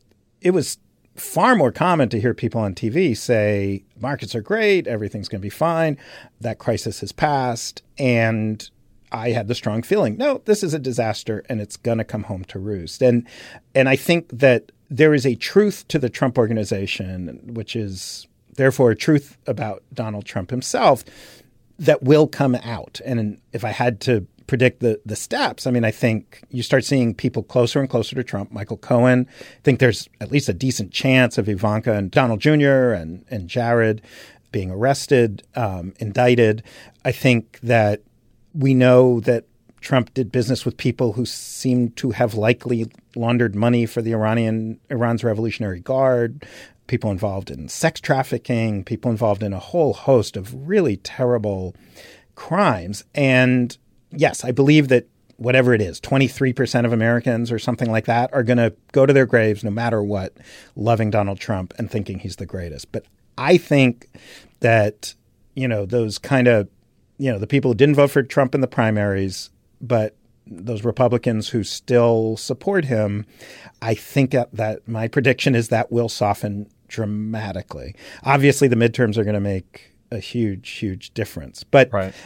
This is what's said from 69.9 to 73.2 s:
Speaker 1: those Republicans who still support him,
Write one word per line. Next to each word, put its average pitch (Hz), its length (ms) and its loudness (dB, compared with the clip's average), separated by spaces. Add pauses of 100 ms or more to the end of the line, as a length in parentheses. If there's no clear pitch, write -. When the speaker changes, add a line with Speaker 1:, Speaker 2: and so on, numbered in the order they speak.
Speaker 1:
those 104 380 -10
Republicans 117 640 0
who 113 140 -2
still 113 720 2
support - 480 -2
him, 107 400 -2 (560)